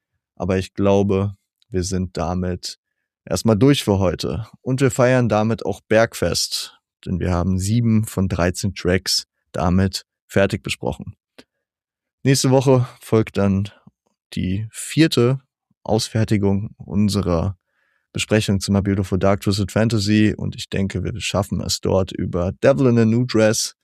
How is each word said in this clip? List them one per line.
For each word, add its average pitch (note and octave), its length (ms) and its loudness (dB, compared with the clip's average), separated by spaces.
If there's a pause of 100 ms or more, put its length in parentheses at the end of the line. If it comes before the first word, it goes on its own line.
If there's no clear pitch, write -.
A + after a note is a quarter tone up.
(360)
aber F#2 220 -2
ich F#2 160 -6
glaube, G2 640 2 (340)
wir F#2 140 -2
sind F#2 340 -6
damit F2+ 600 -6 (440)
erstmal A2 320 0
durch C3+ 280 4
für G2 160 2
heute. F2 480 -2 (140)
Und B2+ 200 -4
wir C3+ 80 4
feiern B2 400 2
damit G#2+ 340 0
auch - 180 -6
Bergfest, - 1000 -2 (260)
denn F#2 140 -4
wir F2+ 120 -2
haben F2+ 280 0
sieben A2 460 0
von F#2+ 220 -2
dreizehn F2+ 460 -2
Tracks - 540 -2 (240)
damit F#2 560 0 (180)
fertig G2 380 0
besprochen. - 520 -8 (1080)
Nächste C3+ 260 2
Woche B2+ 380 4 (120)
folgt - 380 0
dann G2 320 2 (640)
die F#2 380 -4
vierte C3+ 680 0 (440)
Ausfertigung G#2 960 -2
unserer F#2+ 840 -2 (540)
Besprechung G#2 460 0
zu G2 140 -2
My G2 80 2
Beautiful G2 360 -2
Dark G2 220 2
Twisted G2+ 320 -2
Fantasy G#2+ 640 2
und G2 220 -6
ich - 120 -12
denke, G2 340 -4
wir F2+ 180 -6
schaffen F#2+ 400 -2
es - 180 -6
dort F#2+ 320 0
über F2+ 400 -4
Devil C#3 360 2
in A#2+ 120 4
a A2+ 60 4
New A#2 200 2
Dress A2 580 0